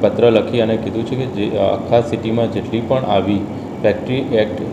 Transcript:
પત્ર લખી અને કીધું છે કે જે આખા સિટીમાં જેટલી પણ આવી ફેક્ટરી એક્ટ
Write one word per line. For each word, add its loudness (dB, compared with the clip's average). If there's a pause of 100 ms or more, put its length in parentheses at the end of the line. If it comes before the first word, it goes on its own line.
પત્ર 4
લખી 2
અને 0
કીધું -4
છે -4
કે -2
જે -4
આખા 2
સિટીમાં -2
જેટલી -4
પણ 0
આવી 0 (420)
ફેક્ટરી 0 (140)
એક્ટ 0 (120)